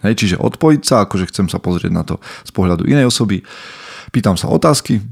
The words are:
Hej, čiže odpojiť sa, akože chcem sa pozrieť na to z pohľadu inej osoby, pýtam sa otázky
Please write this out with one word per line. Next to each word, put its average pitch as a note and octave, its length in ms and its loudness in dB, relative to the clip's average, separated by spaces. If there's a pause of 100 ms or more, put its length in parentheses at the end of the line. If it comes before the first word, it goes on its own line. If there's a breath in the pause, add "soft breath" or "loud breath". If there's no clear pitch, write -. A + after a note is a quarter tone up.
Hej, G#2+ 180 2
čiže F2+ 160 2
odpojiť D#3 460 2
sa, A2+ 180 4
akože F#2 300 -2
chcem G2 180 0
sa F2+ 80 -4
pozrieť F2+ 320 -2
na E2 160 -2
to E2 140 -6 (260 loud breath)
z - 80 -20
pohľadu F2+ 320 2
inej C3+ 220 4
osoby, G2+ 340 -2 (720 loud breath)
pýtam F#2+ 240 2
sa - 80 -4
otázky C3+ 640 2